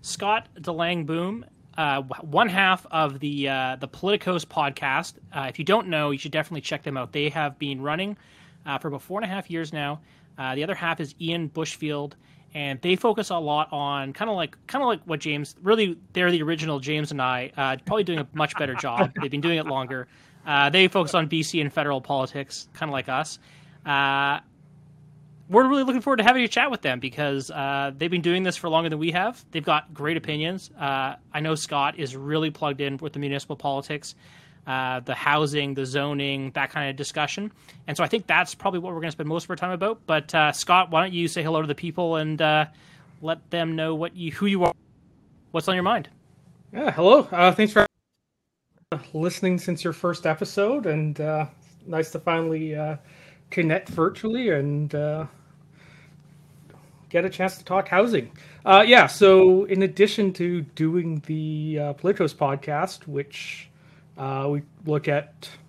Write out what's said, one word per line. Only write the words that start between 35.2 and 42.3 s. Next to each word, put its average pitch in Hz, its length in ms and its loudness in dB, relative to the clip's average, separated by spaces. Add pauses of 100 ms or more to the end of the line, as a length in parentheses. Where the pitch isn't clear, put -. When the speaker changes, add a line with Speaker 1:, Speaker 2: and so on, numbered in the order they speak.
Speaker 1:
the 135 100 -4
zoning, 139 680 -4
that 139 180 -2
kind 147 180 -4
of 135 80 -8
discussion. 151 560 -6 (340)
And 151 80 -6
so 170 80 -2
I 170 40 2
think 214 200 -2
that's 170 280 0
probably 185 260 -4
what 180 140 -8
we're 165 60 -6
gonna 165 120 -6
spend 156 160 -6
most 165 160 -4
of - 60 -12
our 180 60 -4
time 180 160 -4
about. 190 340 -4
But, 156 280 -2
uh, 151 180 4
Scott, 180 380 4
why 165 120 4
don't 190 100 -2
you 170 160 0
say 165 140 -4
hello 160 180 0
to 156 80 -4
the 147 60 -2
people 165 420 -4
and, 156 240 -2